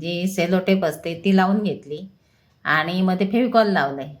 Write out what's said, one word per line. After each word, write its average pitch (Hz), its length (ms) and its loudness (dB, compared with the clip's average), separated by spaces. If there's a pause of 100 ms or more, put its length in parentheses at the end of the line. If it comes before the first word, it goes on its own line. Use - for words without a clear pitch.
जी 170 260 -4
सेलो 185 320 0
टेप 190 260 2
असते 165 300 -4 (100)
ती 196 120 4
लावून 190 260 2
घेतली 165 460 -6 (560)
आणि 160 380 0
मध्ये 185 240 2
फेविकॉल 226 440 2
लावलं 139 320 -2
आहे 147 180 -14